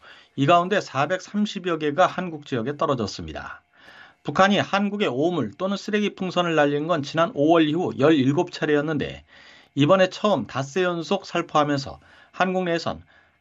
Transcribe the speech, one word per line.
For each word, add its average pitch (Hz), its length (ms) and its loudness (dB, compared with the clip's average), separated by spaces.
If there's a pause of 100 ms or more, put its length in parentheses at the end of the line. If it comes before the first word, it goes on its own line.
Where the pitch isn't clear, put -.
(360)
이 139 100 0
가운데 175 340 4
사백삼십여 180 1000 -4
개가 151 260 2
한국 160 400 -6
지역에 131 320 -4
떨어졌습니다. 92 840 -4 (600)
북한이 190 360 4
한국에 202 480 -2
오물 139 500 -2
또는 196 200 -4
쓰레기 208 360 -2
풍선을 175 400 -2
날린 147 320 2
건 165 160 -2
지난 160 320 -2
오월 156 340 4
이후 151 300 -2
열일곱 143 540 4
차례였는데, 147 720 -2 (500)
이번에 180 360 4
처음 180 360 0
닷새 139 380 -4
연속 175 420 -2
살포하면서 147 720 -2 (320)
한국 185 340 -2
내에선 160 360 -4 (400)